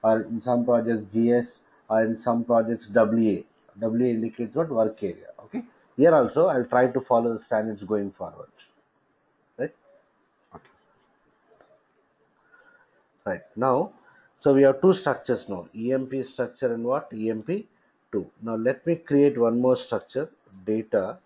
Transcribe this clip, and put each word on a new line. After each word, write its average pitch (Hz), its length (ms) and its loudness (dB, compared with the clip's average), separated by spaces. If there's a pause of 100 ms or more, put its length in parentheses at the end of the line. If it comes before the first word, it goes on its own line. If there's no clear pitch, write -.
or 110 180 2
in 107 200 -6
some 120 240 0
projects 113 480 0
G 117 180 2
S, 120 280 -2 (300)
or 110 140 2
in 113 140 -2
some 117 260 -2
projects 117 440 0
W 110 420 4
A. - 500 -8
W 113 260 -2
A 123 40 2
indicates 110 460 -6
what? 160 140 -2
Work 113 340 -2
area. 85 240 -10 (180)
Okay. - 180 -10 (320)
Here 160 180 6
also 147 340 2
I'll 131 180 0
try 123 220 2
to 127 140 -2
follow 117 360 0
the - 60 -12
standards 107 400 -4
going 101 280 -4
forward. - 380 -16 (1080)
Right? 170 160 -8 (840)
Okay. - 140 -20 (2500)
Right. 90 160 -6 (140)
Now, 131 360 0 (460)
so 143 160 2
we 135 100 6
have 135 180 4
two 185 120 6
structures 135 540 -4
now, 90 280 -10
E 117 180 -4
M 131 140 -4
P 135 160 -6
structure 120 500 -4
and 117 100 -6
what? 135 300 -4
E 110 160 -4
M 110 140 -4
P 196 240 -6 (440)
two. 104 180 -6 (120)
Now 113 140 -6
let 117 320 -2
me 170 80 0
create 143 420 2
one 117 240 2
more 127 140 4
structure, 127 540 -6 (380)
data. 107 580 -2